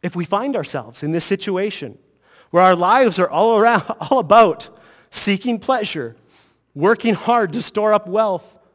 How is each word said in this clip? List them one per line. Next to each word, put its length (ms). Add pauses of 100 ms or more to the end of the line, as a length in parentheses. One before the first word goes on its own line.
If 120
we 100
find 300
ourselves 480
in 80
this 140
situation 720 (520)
where 140
our 120
lives 420
are 120
all 280
around, 260 (140)
<laughs> 140
all 80
about 580 (320)
seeking 500
pleasure, 560 (580)
working 400
hard 400
to 80
store 320
up 140
wealth 500 (180)